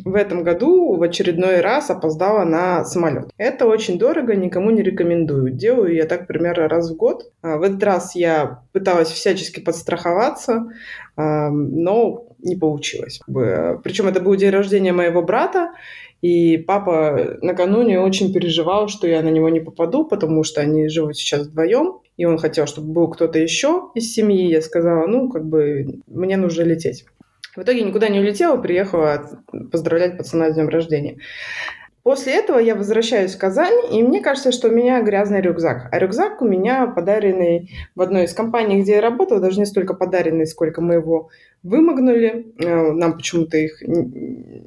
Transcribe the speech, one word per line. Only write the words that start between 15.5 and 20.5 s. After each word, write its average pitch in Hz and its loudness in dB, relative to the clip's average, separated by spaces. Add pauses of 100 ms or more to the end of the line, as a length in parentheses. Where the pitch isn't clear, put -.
и 170 4
папа 160 0
накануне 185 2
очень 190 0
переживал, 175 0
что 202 -4
я 160 2
на 160 0
него 160 2
не 160 0
попаду, 170 -2
потому 160 0
что - -6